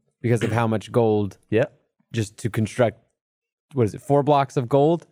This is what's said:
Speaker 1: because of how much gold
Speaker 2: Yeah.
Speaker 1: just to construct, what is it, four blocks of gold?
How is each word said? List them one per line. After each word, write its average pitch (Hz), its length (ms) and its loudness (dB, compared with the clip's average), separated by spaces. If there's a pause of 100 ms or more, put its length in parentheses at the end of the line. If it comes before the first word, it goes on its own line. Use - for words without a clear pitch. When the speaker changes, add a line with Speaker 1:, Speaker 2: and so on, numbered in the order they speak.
(220)
Speaker 1:
because 113 220 0
of 107 80 -2
how 117 160 0
much 107 240 -4
gold 107 460 0 (120)
Speaker 2:
Yeah. 110 140 2 (480)
Speaker 1:
just 113 240 -6
to - 140 -8
construct, 110 500 -2 (760)
what 127 80 0
is 101 120 0
it, - 60 -14
four 143 220 0
blocks 139 340 0
of 120 120 -4
gold? 151 440 2